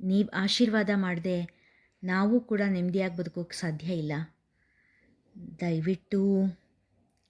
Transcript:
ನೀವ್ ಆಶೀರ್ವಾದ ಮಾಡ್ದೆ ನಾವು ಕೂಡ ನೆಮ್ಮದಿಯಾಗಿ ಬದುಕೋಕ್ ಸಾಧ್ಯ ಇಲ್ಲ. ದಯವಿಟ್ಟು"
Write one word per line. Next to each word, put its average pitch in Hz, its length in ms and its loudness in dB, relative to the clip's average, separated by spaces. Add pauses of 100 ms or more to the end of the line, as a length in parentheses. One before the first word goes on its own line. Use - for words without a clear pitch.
ನೀವ್ 190 320 2
ಆಶೀರ್ವಾದ 208 640 2
ಮಾಡ್ದೆ 180 520 -2 (560)
ನಾವು 196 360 2
ಕೂಡ 214 300 -2
ನೆಮ್ಮದಿಯಾಗಿ 180 460 0
ಬದುಕೋಕ್ 175 380 -6
ಸಾಧ್ಯ 156 400 -4
ಇಲ್ಲ. 151 200 -2 (1500)
ದಯವಿಟ್ಟು" 190 840 0 (880)